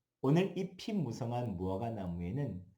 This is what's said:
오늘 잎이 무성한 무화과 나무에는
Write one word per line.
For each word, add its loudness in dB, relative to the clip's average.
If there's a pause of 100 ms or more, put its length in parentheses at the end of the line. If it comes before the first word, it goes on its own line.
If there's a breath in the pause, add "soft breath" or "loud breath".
(220)
오늘 6
잎이 -4
무성한 -2
무화과 0
나무에는 -2 (140)